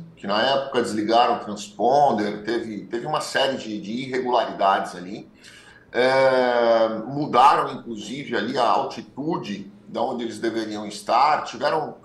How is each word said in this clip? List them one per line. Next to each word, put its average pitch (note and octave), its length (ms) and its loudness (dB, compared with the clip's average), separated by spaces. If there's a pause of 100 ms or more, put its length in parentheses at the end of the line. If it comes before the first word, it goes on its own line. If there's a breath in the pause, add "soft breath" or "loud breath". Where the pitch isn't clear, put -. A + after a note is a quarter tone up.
(140)
que - 120 -16
na G#2 160 0
época C3+ 400 0
desligaram A2 540 2
o - 40 -8
transponder, G#2+ 1040 0
teve, A2 400 -4
teve A#2+ 220 -8
uma D3+ 160 -2
série C3 340 0
de, G#2 240 -8
de G2 120 -10
irregularidades B2 1040 0
ali. F2+ 320 -12 (640 loud breath)
É, B2 1160 4
mudaram, C#3+ 680 4
inclusive, A#2 640 -8
ali B2 220 -2
a A#2 100 2
altitude C#3+ 1040 -4 (160)
de G#2+ 100 -8
onde A#2+ 260 -4
eles G#2+ 140 -8
deveriam G#2+ 480 -4
estar, C3 580 0
tiveram, C#3 500 -4 (100)